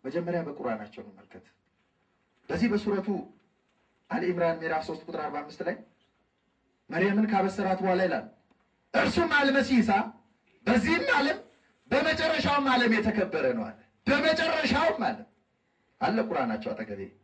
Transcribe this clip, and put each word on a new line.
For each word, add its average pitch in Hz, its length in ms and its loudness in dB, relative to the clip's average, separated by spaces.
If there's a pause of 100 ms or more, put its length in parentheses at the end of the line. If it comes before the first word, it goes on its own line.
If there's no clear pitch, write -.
መጀመሪያ 170 380 -4
በቁርአናቸው 123 600 -8
እንመልከት። - 440 -20 (1040)
በዚህ 175 200 0
በሱረቱ 202 380 0 (1000)
አሊ 180 160 -4
ኢምራን 170 320 0
ምዕራፍ 156 260 -4
ሦስት 156 200 -8
ቁጥር 160 160 -8
አርባ 147 180 -6
አምስት - 240 -12
ላይ 226 140 -2 (1120)
መርየምን 202 380 2
ካበሰራት 190 520 0
በኋላ 185 220 2
ይላል፣ 165 240 -2 (680)
«እርሱም - 380 2
አልመሲህ 277 460 4
ኢሳ 208 140 4 (720)
በዚህም 311 460 2
ዓለም 285 260 2 (540)
በመጨረሻውም 302 760 2
ዓለም 240 260 4
የተከበረ 208 600 0
ነው» 110 120 -4
አለ። - 120 -14 (300)
በመጨረሻውም 311 960 2
ዓለም 196 260 -4 (760)
አለ - 220 0
ቁርአናቸው 113 460 -4
አጠገቤ። 107 320 -8 (220)